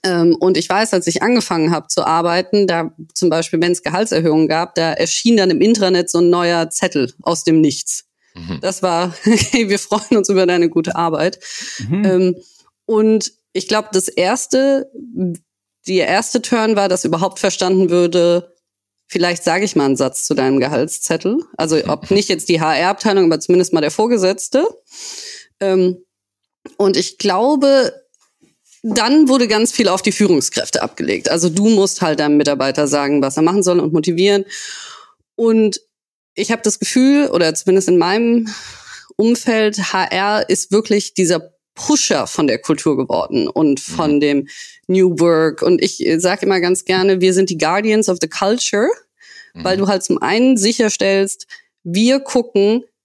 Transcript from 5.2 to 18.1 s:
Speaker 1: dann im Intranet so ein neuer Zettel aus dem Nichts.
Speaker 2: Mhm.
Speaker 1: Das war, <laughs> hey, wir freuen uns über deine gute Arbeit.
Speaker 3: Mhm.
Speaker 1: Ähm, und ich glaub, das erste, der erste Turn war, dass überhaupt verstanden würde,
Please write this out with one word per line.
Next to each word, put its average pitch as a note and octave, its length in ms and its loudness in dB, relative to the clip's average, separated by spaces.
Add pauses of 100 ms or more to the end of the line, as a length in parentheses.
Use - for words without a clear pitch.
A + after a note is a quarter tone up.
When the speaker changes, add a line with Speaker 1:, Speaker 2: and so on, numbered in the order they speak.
Speaker 1:
dann F#3 140 4
im D#3+ 100 0
Intranet F#3 480 2
so E3+ 100 -2
ein F3 120 4
neuer E3+ 400 0
Zettel D3 420 -2 (100)
aus E3 220 -4
dem D#3+ 160 4
Nichts. - 460 -2 (280)
Speaker 2:
Mhm. - 280 -10
Speaker 1:
Das F#3+ 200 -6
war, F3 360 -2
<laughs> - 40 -18
hey, A3+ 460 2
wir G3+ 100 0
freuen - 380 -2
uns G3+ 140 0
über F#3 160 2
deine E3+ 240 2
gute E3 260 -2
Arbeit. E3 420 -2 (500)
Speaker 3:
Mhm. G3 160 -2
Speaker 1:
Ähm, F#3 320 2 (500)
und A3 460 2 (200)
ich F#3+ 160 -8
glaub, G#3+ 240 -2
das F#3 160 -2
erste, C4 840 0 (960)
der F#3 220 0
erste G#3+ 320 0
Turn A3 340 0
war, G3 140 2
dass F#3 160 -2
überhaupt E3+ 340 -2
verstanden F#3 520 2
würde, F3 580 2 (600)